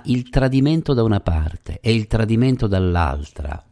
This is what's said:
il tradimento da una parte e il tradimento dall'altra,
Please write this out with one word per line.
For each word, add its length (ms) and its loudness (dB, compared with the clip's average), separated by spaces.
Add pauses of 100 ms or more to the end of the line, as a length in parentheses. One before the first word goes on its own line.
il 240 -2
tradimento 640 2
da 80 2
una 160 2
parte 640 -4
e 120 0
il 140 0
tradimento 640 0
dall'altra, 1040 -2